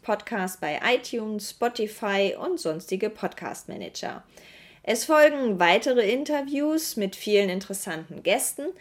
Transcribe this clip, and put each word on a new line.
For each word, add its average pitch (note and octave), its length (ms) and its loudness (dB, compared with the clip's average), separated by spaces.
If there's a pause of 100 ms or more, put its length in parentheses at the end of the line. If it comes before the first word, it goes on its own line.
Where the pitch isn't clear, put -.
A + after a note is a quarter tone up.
Podcast G#3 600 -4
bei D3+ 200 -4
iTunes, A3 680 -2
Spotify G#3+ 920 -2
und F4 180 -2
sonstige F#3 520 -4
Podcast-Manager. - 1120 -10 (580)
Es A#3 220 0
folgen D4 560 6
weitere G#3 500 4
Interviews D4 840 -2
mit G3 220 -2
vielen G3+ 320 2
interessanten F3+ 720 -8
Gästen C#4 440 0 (140)